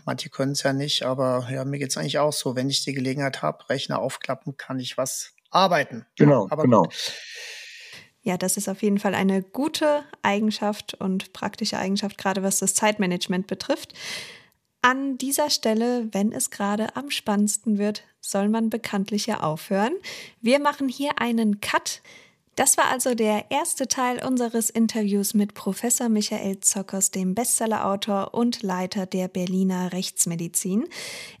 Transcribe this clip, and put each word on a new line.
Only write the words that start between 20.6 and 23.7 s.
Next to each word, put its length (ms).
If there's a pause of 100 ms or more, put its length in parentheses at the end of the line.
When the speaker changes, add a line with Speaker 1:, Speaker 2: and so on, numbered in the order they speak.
Speaker 3:
hier 320
einen 400
Cut. 420 (540)
Das 220
war 80
also 280
der 360
erste 380